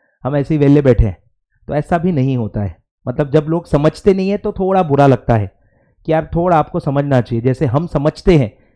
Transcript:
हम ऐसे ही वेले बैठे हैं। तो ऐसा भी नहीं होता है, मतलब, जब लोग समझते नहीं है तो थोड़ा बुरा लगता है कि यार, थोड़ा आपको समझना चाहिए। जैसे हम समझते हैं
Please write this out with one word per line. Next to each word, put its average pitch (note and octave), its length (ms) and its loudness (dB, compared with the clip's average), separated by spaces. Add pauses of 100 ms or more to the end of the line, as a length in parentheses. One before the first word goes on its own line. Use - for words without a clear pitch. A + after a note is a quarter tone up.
(240)
हम C3+ 120 -4
ऐसे C#3+ 180 -2
ही D3+ 40 0
वेले C#3+ 240 4
बैठे B2 240 4
हैं। G2 120 -6 (500)
तो C#3 80 -6
ऐसा D3+ 220 -4
भी E3+ 140 -2
नहीं C3+ 260 -2
होता G#2+ 240 -6
है, F#2 160 -8 (300)
मतलब, C3 240 -4
जब D3 180 2
लोग E3+ 160 -4
समझते D#3 480 0
नहीं F#3+ 160 -2
है G3+ 80 -2
तो G#3 140 -6
थोड़ा F#3+ 320 0
बुरा C#3+ 240 2
लगता B2 280 2
है G2+ 160 -4 (540)
कि D#3 60 -4
यार, D#3 240 -2
थोड़ा E3+ 220 0
आपको D3+ 220 -2
समझना C#3 420 0
चाहिए। A#2 220 -4
जैसे C3 220 -2
हम C#3+ 220 -2
समझते D#3 500 0
हैं A#2 200 -2 (180)